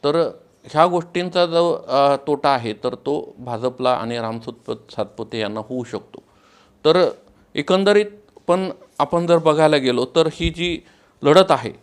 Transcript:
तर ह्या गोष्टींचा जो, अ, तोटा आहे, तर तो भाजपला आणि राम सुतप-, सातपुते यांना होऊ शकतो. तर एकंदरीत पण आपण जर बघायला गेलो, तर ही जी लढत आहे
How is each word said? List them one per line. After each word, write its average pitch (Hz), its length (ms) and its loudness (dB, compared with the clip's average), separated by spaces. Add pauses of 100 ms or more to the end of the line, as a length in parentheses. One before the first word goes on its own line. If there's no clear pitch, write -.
तर 147 260 0 (340)
ह्या 156 220 2
गोष्टींचा 175 600 -2
जो, 170 420 0
अ, 139 280 2 (120)
तोटा 143 220 0
आहे, 117 240 -2
तर 123 220 -6
तो - 420 -6
भाजपला 127 540 -4
आणि 120 260 -4
राम 113 220 -8
सुतप-, 117 560 -14
सातपुते 110 440 -8
यांना 107 200 -6
होऊ 123 240 -8
शकतो. - 400 -14 (640)
तर 165 240 4 (460)
एकंदरीत 196 500 2 (420)
पण 185 220 0 (300)
आपण 170 280 0
जर 170 100 4
बघायला 151 400 4
गेलो, 123 280 0
तर 160 280 0
ही 170 160 -4
जी 165 300 -6 (440)
लढत 175 280 6
आहे 117 200 -2 (120)